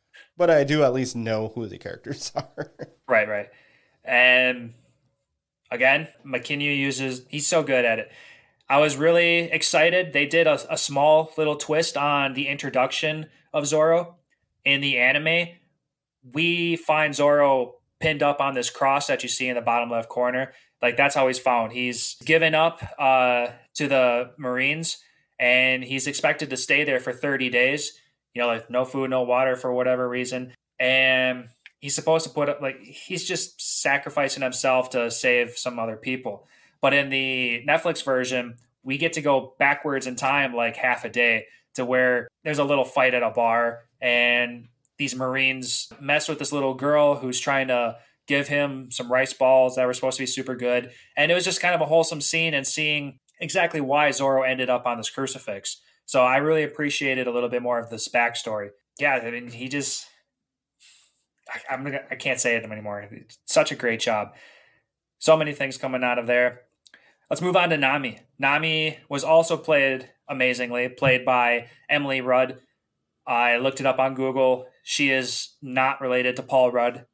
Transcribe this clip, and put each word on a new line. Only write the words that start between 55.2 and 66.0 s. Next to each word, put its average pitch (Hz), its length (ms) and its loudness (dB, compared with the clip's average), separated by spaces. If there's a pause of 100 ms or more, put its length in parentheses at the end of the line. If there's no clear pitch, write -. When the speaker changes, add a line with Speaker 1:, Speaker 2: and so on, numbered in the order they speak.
Speaker 2:
So 131 180 2
I 127 140 4
really 156 260 2
appreciated 143 640 -2
a 123 40 -2
little 120 180 -2
bit 120 140 -4
more 120 160 -2
of 110 100 -8
this 113 180 -8
backstory. 110 640 -2 (300)
Yeah, 143 160 0
I 117 160 -4
mean, 120 180 -10
he 120 180 -12
just, 139 380 -6 (1400)
I, - 240 -10
I'm 131 100 -6
gonna, 139 260 -8
I 127 60 -10
can't 127 240 -2
say 120 160 0
it 113 80 -4
anymore. 107 460 -10 (360)
Such - 260 2
a 143 40 -8
great 113 240 -4
job. 107 360 -4 (840)
So 160 160 6
many 147 180 0
things 135 240 -6
coming 127 260 -4